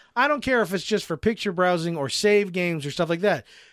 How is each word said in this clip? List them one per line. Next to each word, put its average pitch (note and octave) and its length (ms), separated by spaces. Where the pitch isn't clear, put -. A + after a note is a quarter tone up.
I C4 140
don't D4 140
care B3+ 180
if F#3 140
it's F3+ 100
just G#3 220
for E3 100
picture G#3 360
browsing E3+ 440
or C#3 140
save G#3 420
games E3+ 320
or D3 60
stuff D#3+ 180
like E3+ 120
that. F3+ 260